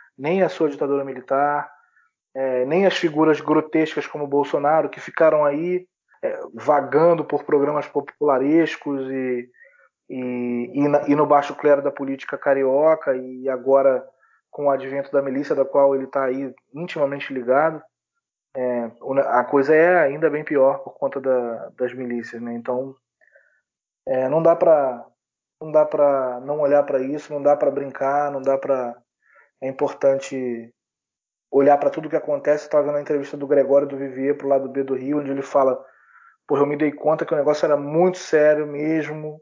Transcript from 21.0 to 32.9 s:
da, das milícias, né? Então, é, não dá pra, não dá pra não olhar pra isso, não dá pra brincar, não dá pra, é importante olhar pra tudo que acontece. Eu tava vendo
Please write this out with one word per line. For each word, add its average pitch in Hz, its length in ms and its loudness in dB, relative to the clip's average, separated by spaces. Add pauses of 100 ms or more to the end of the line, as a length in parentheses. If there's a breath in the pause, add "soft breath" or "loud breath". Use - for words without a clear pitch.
da, 123 560 -2
das 123 160 -4
milícias, 120 480 -8
né? 117 140 -8
Então, 127 400 -6 (1120 soft breath)
é, 131 200 0
não 151 140 0
dá 165 140 4
pra, 147 500 2 (560)
não 156 100 -10
dá 151 140 4
pra 139 560 0
não 143 180 -6
olhar 143 220 4
pra 143 180 -2
isso, 143 320 -6
não 143 120 -6
dá 143 120 4
pra 143 140 0
brincar, 139 640 -2
não 139 100 -6
dá 135 160 0
pra, 127 380 -2 (640 soft breath)
é 135 80 -6
importante 131 1040 -2 (800)
olhar 139 260 6
pra 143 140 0
tudo 156 180 -8
que 165 60 -4
acontece. 147 500 -2
Eu - 60 -10
tava 143 160 2
vendo 147 100 -2